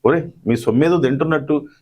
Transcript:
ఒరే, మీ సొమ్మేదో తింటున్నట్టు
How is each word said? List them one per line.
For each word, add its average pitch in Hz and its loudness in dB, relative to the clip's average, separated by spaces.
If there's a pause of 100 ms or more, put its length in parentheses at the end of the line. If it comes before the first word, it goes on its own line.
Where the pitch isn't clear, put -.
ఒరే, 165 2 (160)
మీ 113 2
సొమ్మేదో 151 2
తింటున్నట్టు 147 -2 (140)